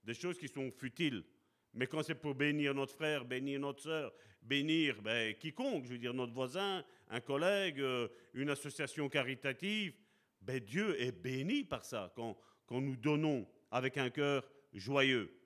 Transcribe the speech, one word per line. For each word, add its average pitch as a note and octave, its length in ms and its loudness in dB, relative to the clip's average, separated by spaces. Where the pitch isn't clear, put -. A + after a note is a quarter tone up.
des A2+ 100 -6
choses F3 240 -4
qui C#3 100 -8
sont C3+ 220 -4
futiles. B2+ 540 -2
Mais B2 120 2
quand D#3 160 -2
c'est D#3+ 120 -2
pour C#3+ 200 -2
bénir C#3+ 400 4
notre C3+ 200 -2
frère, D3+ 300 0
bénir C3+ 340 -2
notre C#3 240 -4
sœur, D3+ 300 -4
bénir, C#3+ 580 2
ben, A2 340 2
quiconque, D#3+ 520 -2
je A#2+ 60 -8
veux B2 60 -6
dire A#2+ 140 -4
notre B2 220 -2
voisin, E3 500 -2
un A#2+ 120 -4
collègue, E3+ 600 2
euh, B2+ 280 2
une C#3 160 -2
association C#3+ 580 -4
caritative, C#3+ 880 -2
ben, B2+ 180 -2
Dieu D#3 400 0
est B2 120 0
béni C3 520 -2
par B2 200 -6
ça G2+ 300 -6
quand, A2+ 220 -6
quand B2+ 160 -2
nous C3+ 140 -2
donnons D3 520 2
avec B2+ 260 0
un C3 140 0
cœur C#3+ 380 2
joyeux. B2+ 600 4